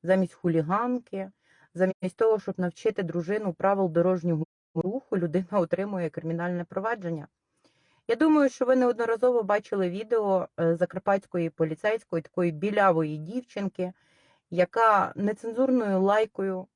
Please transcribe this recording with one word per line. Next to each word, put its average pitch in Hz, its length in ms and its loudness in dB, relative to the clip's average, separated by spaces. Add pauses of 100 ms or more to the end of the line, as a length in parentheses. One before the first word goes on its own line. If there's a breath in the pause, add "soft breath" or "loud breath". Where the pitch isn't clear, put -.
Замість 185 300 2
хуліганки, 190 960 -2 (420 soft breath)
замість 185 440 -2
того, 220 220 4
щоб 190 200 -8
навчити 190 440 -2
дружину 175 500 -4
правил 196 360 0
дорожнього 170 560 0 (300)
руху, 196 420 -4
людина 175 340 -2
отримує 185 580 -2
кримінальне 170 540 -6
провадження. 190 640 -6 (800)
Я 233 80 0
думаю, 302 340 4
що - 160 -2
ви 254 100 4
неодноразово 240 680 2
бачили 202 460 0
відео, 202 580 0 (120)
е, 165 160 2
закарпатської 180 760 -2
поліцейської, 165 720 -4
такої 175 300 -2
білявої 160 680 0
дівчинки, 185 760 -6 (560 soft breath)
яка 196 680 2
нецензурною 220 840 0
лайкою 196 760 0